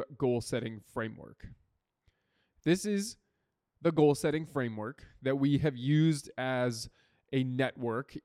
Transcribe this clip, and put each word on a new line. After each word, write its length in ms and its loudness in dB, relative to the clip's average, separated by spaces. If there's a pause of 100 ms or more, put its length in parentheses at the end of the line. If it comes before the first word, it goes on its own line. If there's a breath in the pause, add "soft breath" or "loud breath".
(180)
goal 240 2
setting 400 -6 (120)
framework. 540 -10 (1160)
This 220 2
is 320 -4 (640)
the 100 2
goal 220 6
setting 320 -2
framework 600 -6 (180)
that 160 0
we 180 4
have 180 0
used 600 2
as 520 -2 (440)
a 100 2
network 800 -4